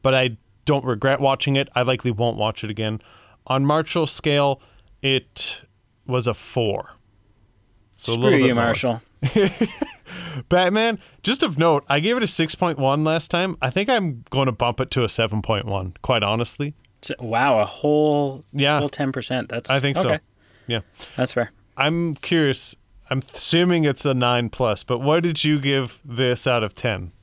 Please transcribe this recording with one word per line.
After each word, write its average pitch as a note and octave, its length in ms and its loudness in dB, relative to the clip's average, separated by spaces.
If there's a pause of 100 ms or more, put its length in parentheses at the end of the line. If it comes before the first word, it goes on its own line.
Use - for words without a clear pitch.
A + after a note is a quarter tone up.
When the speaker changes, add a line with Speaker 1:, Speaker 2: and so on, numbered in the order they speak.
Speaker 1:
but C3+ 140 2
I B2+ 220 0 (260)
don't C#3+ 220 0
regret C3 340 0
watching C3+ 380 2
it. C#3 180 0
I B2 60 2
likely B2+ 300 0
won't A2 260 0
watch G#2+ 260 -2
it A2 60 -8
again. G#2+ 320 -4 (440)
On C3+ 200 2
Marshall's D#3 460 0
scale, C#3+ 500 0 (400)
it - 600 -4 (440)
was B2 220 -2
a A#2+ 60 0
four. - 580 -4 (1040)
So - 160 -8
a - 40 0
Speaker 2:
Screw A#2+ 80 0
Speaker 1:
little D3 160 6
bit C3 80 4
Speaker 2:
you, B2+ 80 4
Speaker 1:
lower. A#2 100 4
Speaker 2:
Marshall. A#2 360 0 (200)
Speaker 1:
<laughs> F3 1300 -2
Batman, G3+ 500 2 (240)
just - 200 0
of F3+ 140 -2
note, D#3 320 4
I C#3 100 2
gave A3 180 2
it A#3+ 60 0
a G3 40 0
six - 280 0
point F3 220 -2
one C#3+ 260 2
last D#3 280 0
time. F3+ 300 -2
I C3 80 -2
think G3 200 -2
I'm F3+ 400 -2
gonna C3+ 220 0
bump A#2+ 280 -2
it C3 120 -4
to B2+ 120 0
a G#2+ 60 0
seven G#2+ 320 0
point G2+ 240 -2
one, F#2+ 360 -6
quite A#2+ 220 0
honestly. A#2 520 -2 (280)
Speaker 2:
S-, - 160 -8
wow, A#2+ 400 2
a G#2 60 4
whole, D3 800 0 (100)
Speaker 1:
Yeah. C#3+ 260 2
Speaker 2:
whole D3 100 -2
ten C#3 220 -2
percent. B2+ 380 -4
That's A#2 200 -6
Speaker 1:
I C3+ 100 4
think C#3 180 0
so. F3+ 120 2
Speaker 2:
okay. D3+ 100 0 (480)
Speaker 1:
Yeah. A#2 140 -4 (340)
Speaker 2:
That's B2+ 160 -2
fair. A#2 200 -2 (240)
Speaker 1:
I'm D#3+ 400 -2
curious. D3+ 600 -2 (340)
I'm C3 120 -2 (120)
assuming E3+ 520 2
it's C#3 200 0
a C#3 80 2
nine A#2+ 360 0
plus, A2 340 -2
but B2 160 -4
what D3+ 240 2
did E3 200 -2
you D3+ 160 2
give C3+ 460 -2
this B2 400 0
out A#2+ 180 2
of G#2 120 -6
ten? F#2+ 360 -4 (120)